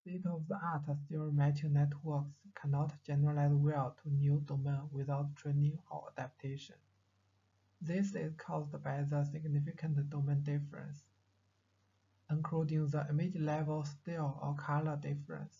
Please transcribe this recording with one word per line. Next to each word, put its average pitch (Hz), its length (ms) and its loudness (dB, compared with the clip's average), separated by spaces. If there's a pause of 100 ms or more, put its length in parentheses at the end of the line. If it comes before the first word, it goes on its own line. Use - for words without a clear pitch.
State-of-the-art 170 800 -2 (220)
stereo 156 260 -2
matching 147 440 4
networks 143 600 0 (260)
cannot 147 320 0 (140)
generalize 147 460 4
well 147 500 4
to 147 100 -2
new 143 340 4
domain 139 340 0 (100)
without 143 460 -2
training 147 420 2 (140)
or 151 140 -8 (100)
adaptation. 135 580 -8 (1040)
This 190 360 0
is 160 200 -2
caused 151 360 -4 (100)
by 139 260 -2
the 143 140 2
significant 147 880 0
domain 143 320 2
difference, 147 640 -4 (1300)
including 156 580 0
the 143 220 0
image 175 260 0
level, 151 480 0
style, 151 580 -4
or 143 140 -2
color 147 440 0
difference 147 600 -6